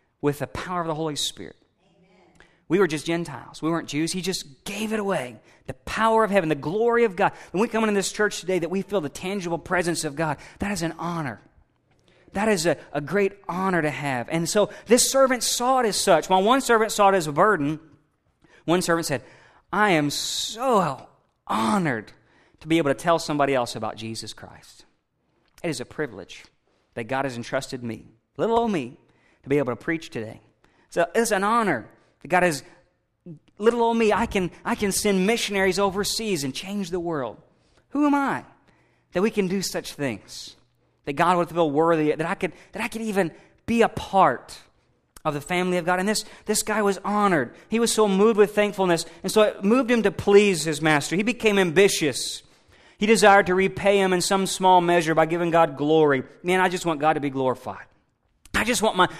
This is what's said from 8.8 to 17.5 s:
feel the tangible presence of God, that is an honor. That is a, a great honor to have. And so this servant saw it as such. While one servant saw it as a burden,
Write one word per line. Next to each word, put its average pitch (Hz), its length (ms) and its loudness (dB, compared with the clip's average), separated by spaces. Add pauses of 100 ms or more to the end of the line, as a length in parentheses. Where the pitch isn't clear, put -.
feel 196 200 -4
the 143 80 -6
tangible 180 500 -6
presence 175 460 -2
of 143 100 -8
God, 156 220 -2 (220)
that 202 120 -4
is 185 100 -6
an 165 160 -4
honor. 160 440 -6 (880)
That 202 160 -4
is 190 180 2
a, 156 120 2 (160)
a 147 80 -4
great 196 320 0 (160)
honor 180 320 0
to 151 100 0
have. 131 380 -4
And 165 180 -2
so 208 220 2 (160)
this 240 260 4
servant 262 320 2
saw 254 380 0
it 233 60 2
as 196 100 -2
such. 160 320 4
While 185 120 4
one 240 200 4
servant 220 320 2
saw 202 160 4
it 196 60 6
as 165 120 0
a 151 60 -4
burden, 160 480 2 (800)